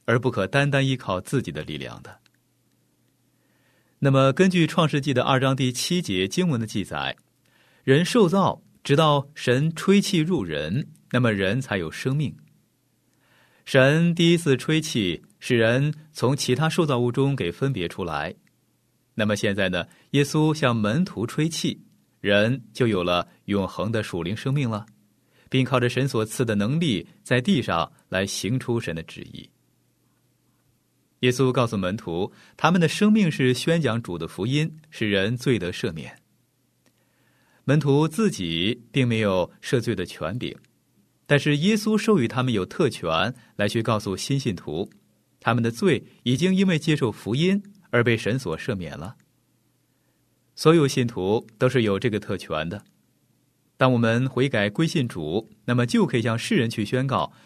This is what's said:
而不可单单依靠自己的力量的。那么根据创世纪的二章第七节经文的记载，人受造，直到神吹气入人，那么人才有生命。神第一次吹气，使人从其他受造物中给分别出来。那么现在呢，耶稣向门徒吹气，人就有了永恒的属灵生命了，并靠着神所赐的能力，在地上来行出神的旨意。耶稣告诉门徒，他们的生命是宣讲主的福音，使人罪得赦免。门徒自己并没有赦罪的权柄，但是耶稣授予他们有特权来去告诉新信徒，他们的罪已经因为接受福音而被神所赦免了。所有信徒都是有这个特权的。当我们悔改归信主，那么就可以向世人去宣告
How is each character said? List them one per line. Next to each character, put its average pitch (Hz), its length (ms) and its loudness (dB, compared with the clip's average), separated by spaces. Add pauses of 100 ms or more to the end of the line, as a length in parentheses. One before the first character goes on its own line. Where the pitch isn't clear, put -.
而 117 120 4
不 123 140 0
可 98 160 -2
单 143 240 0
单 135 160 2
依 131 100 -2
靠 92 240 -6
自 - 180 -4
己 92 120 -6
的 76 120 -8
力 73 140 -10
量 60 240 -12
的。 - 180 -20 (1800)
那 139 120 2
么 135 200 4
根 185 160 4
据 175 200 4
创 160 200 2
世 143 140 -2
纪 143 100 -2
的 123 120 2
二 131 160 2
章 135 160 2
第 127 160 0
七 175 320 -2
节 92 240 0
经 180 200 -2
文 123 140 0
的 110 60 -6
记 104 160 -4
载， 69 340 -6 (680)
人 143 220 4
受 202 240 4
造， 170 320 0 (220)
直 143 120 2
到 147 380 4
神 139 400 0
吹 202 260 4
气 190 200 0
入 156 260 0
人， 80 460 -4 (200)
那 123 80 2
么 117 140 2
人 98 260 0
才 104 180 -4
有 80 140 -6
生 131 240 -4
命。 143 220 -4 (1300)
神 151 480 4
第 170 180 4
一 170 60 4
次 151 180 2
吹 156 240 -2
气， 101 440 -2 (160)
使 123 180 0
人 127 360 2 (200)
从 135 240 0
其 - 160 -2
他 156 160 2
受 165 160 2
造 135 140 0
物 120 120 0
中 135 240 0
给 87 160 -4
分 135 220 -4
别 87 140 -4
出 95 160 -8
来。 78 320 -6 (800)
那 110 100 0
么 104 100 0
现 101 200 -2
在 98 140 0
呢， 87 180 -4 (240)
耶 139 120 2
稣 156 300 0
向 143 220 0
门 110 280 0
徒 113 220 -6
吹 156 240 -4
气， - 320 -6 (400)
人 107 500 2
就 123 160 0
有 95 160 0
了 87 240 0 (180)
永 98 220 -2
恒 95 240 -6
的 110 120 -4
属 87 180 -8
灵 92 160 -6
生 135 160 -4
命 135 160 -2
了， 104 160 -6 (640)
并 131 160 2
靠 127 140 0
着 120 100 2
神 135 180 -2
所 113 160 -2
赐 117 220 -2
的 110 80 0
能 110 260 0
力， 131 280 -2 (160)
在 127 180 0
地 151 220 2
上 82 280 -2 (180)
来 95 180 0
行 127 320 -4
出 117 200 -2
神 82 160 -6
的 82 60 -8
旨 - 200 -16 (120)
意。 - 160 -20 (1700)
耶 123 100 4
稣 127 200 2
告 123 140 0
诉 113 100 -6
门 95 220 -4
徒， 87 340 -6 (240)
他 156 140 2
们 180 100 4
的 165 80 4
生 208 240 2
命 208 180 4
是 127 220 2
宣 160 300 0
讲 117 180 0
主 87 200 -8
的 80 80 -6
福 90 180 -6
音， 151 340 -2 (120)
使 107 180 -4
人 101 260 0
罪 123 220 0
得 87 160 -4
赦 107 180 -6
免。 76 300 -14 (1400)
门 147 160 2
徒 143 280 2
自 208 220 0
己 87 640 -2
并 131 160 2
没 113 140 0
有 92 380 2
赦 - 220 -2
罪 113 140 -4
的 90 100 -6
权 82 320 -8
柄， 73 180 -8 (720)
但 143 140 2
是 147 180 0
耶 196 180 2
稣 214 220 0
授 208 220 2
予 117 80 2
他 127 160 -2
们 127 100 0
有 95 100 0
特 147 240 0
权 90 460 -2 (220)
来 104 120 0
去 113 140 0
告 110 180 0
诉 98 160 -4
新 139 240 -4
信 113 160 -2
徒， 80 320 -8 (520)
他 117 160 2
们 120 80 0
的 117 80 0
罪 156 340 0 (160)
已 127 160 0
经 185 160 2
因 190 140 4
为 170 100 2
接 151 180 0
受 123 160 0
福 98 220 -6
音 185 300 0 (260)
而 120 140 2
被 117 120 2
神 110 220 -2
所 82 180 -4
赦 107 200 -6
免 82 200 -10
了。 82 200 -12 (1400)
所 160 200 6
有 147 120 4
信 131 200 0
徒 101 400 -2 (100)
都 127 100 2
是 127 140 2
有 101 160 0
这 110 140 -2
个 104 80 -4
特 98 180 -6
权 80 320 -6
的。 101 160 -10 (920)
当 131 160 4
我 123 60 2
们 117 320 2
悔 131 180 0
改 104 220 0
归 160 160 0
信 160 220 -2
主， 85 420 -6 (160)
那 123 80 0
么 123 140 2
就 220 180 2
可 139 100 -2
以 117 60 2
向 113 160 -2
世 - 180 -2
人 120 140 2
去 113 160 -4
宣 127 220 -2
告 98 260 -2 (120)